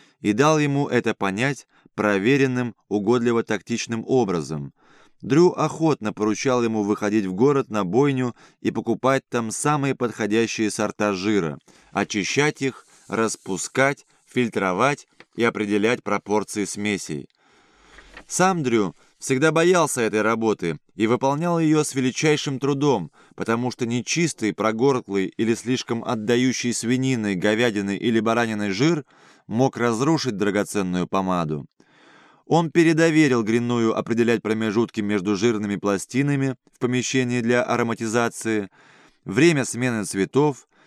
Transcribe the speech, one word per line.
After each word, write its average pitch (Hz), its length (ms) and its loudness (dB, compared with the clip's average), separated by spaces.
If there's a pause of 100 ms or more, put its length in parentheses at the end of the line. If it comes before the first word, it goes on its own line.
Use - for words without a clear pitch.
(200)
и 104 120 0
дал 143 260 4
ему 143 300 0
это 113 260 0
понять 107 520 -4 (280)
проверенным, 123 800 2 (140)
угодливо-тактичным 113 1160 0
образом. 80 680 -2 (480)
Дрю 165 300 4
охотно 147 600 -2
поручал 107 500 0
ему 110 220 0
выходить 104 420 0
в 92 60 -4
город 135 380 2
на 104 140 -2
бойню 127 520 0 (240)
и 107 100 -2
покупать 117 580 -2
там 113 220 -4
самые 139 460 0
подходящие 110 760 0
сорта 104 420 -2
жира, 92 460 0 (320)
очищать 107 720 -2
их, 135 240 -6 (220)
распускать, 110 960 -2 (200)
фильтровать 120 840 0 (260)
и - 80 -2
определять 107 640 0
пропорции 101 600 -2
смесей. 95 600 -6 (1000)
Сам 185 340 0
Дрю 113 320 0 (240)
всегда 135 320 0
боялся 165 520 2
этой 107 200 0
работы 107 560 0 (160)
и 110 140 0
выполнял 143 500 0
ее 156 240 2
с 135 140 -4
величайшим 135 640 0
трудом, 135 500 0 (240)
потому 113 380 -2
что - 140 -6
нечистый, 120 640 -2
прогорклый 110 720 0 (100)
или 113 180 2
слишком 117 500 -4
отдающий 120 680 0
свининой, 120 640 -2
говядиной 104 600 0
или 113 240 2
бараниной 110 500 -2
жир 143 340 0 (440)
мог 120 300 0
разрушить 120 580 0
драгоценную 95 720 0
помаду. 87 580 -2 (800)
Он 160 240 2
передоверил 156 720 4
Гринную 117 540 2
определять 113 440 0
промежутки 110 640 0
между 104 340 0
жирными 107 400 0
пластинами 131 800 -2 (160)
в - 60 -20
помещении 123 640 -2
для 120 200 2
ароматизации, 113 1080 -2 (560)
время 135 400 2
смены 117 380 -4
цветов, 127 640 0 (200)